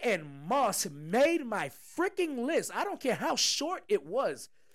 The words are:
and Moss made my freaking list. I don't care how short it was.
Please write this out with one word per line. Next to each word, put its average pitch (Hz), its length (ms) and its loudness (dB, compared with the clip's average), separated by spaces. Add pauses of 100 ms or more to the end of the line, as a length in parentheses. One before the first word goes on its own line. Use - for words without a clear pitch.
and 151 460 -2
Moss 247 400 2
made 233 560 2
my 190 240 -2
freaking 311 800 -2
list. 269 280 2
I 254 100 0
don't 392 140 -4
care 240 160 0
how 247 220 0
short - 520 0
it 196 180 2
was. 170 420 -2 (260)